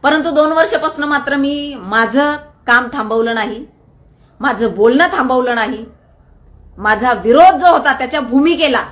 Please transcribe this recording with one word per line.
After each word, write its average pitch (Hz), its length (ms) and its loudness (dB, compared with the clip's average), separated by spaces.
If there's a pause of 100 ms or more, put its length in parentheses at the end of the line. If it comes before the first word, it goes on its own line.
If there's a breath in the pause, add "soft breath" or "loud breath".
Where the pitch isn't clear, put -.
परंतु 302 280 0
दोन 302 220 2
वर्षापासून 311 520 -4
मात्र 285 320 -2
मी 285 420 -4
माझं 226 580 0 (300)
काम 233 260 2
थांबवलं 226 420 -2
नाही, 220 320 -6 (760)
माझं 226 340 -2
बोलणं 240 380 4
थांबवलं 254 420 0
नाही. 220 300 -4 (960)
माझा 214 340 0
विरोध 269 480 4
जो 359 60 4
होता 294 320 2
त्याच्या 269 220 -4
भूमिकेला 277 720 0